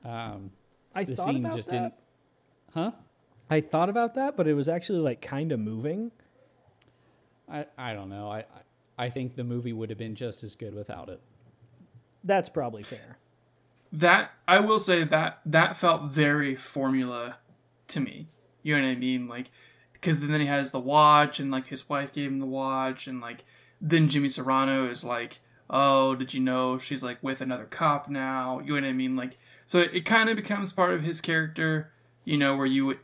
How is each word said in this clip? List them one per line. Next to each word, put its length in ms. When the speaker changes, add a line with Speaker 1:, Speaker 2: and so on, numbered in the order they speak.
Speaker 1:
Um, 460
Speaker 2:
I 100
Speaker 1:
the 120
Speaker 2:
thought 100
Speaker 1:
scene 180
Speaker 2:
about 120
Speaker 1:
just 140
Speaker 2:
that. 120
Speaker 1:
didn't, 120
huh? 160
Speaker 2:
I 100
thought 280
about 260
that, 220
but 120
it 60
was 140
actually, 320
like, 200
kinda 360
moving. 540
Speaker 1:
I, 180
I 160
don't 160
know. 220
I, 80
I, 80
I 40
think 260
the 80
movie 280
would 180
have 80
been 160
just 300
as 120
good 180
without 340
it. 120
Speaker 2:
That's 240
probably 340
fair. 360
Speaker 3:
That, 380
I 120
will 180
say 260
that 400
that 320
felt 280
very 520
formula 800
to 120
me. 280
You 140
know 60
what 100
I 20
mean? 340
Like, 220
'cause 200
then 200
he 60
has 240
the 100
watch, 600
and, 100
like, 160
his 220
wife 240
gave 180
him 80
the 80
watch, 600
and, 140
like, 240
then 280
Jimmy 200
Serrano 600
is 160
like, 360
"Oh, 460
did 200
you 60
know 380
she's, 240
like, 200
with 180
another 260
cop 420
now?" 520
You 80
know 20
what 60
I 40
mean? 240
Like, 200
so 140
it, 120
it 120
kinda 300
becomes 380
part 220
of 80
his 180
character, 720
you 120
know, 200
where 100
you 200
would, 180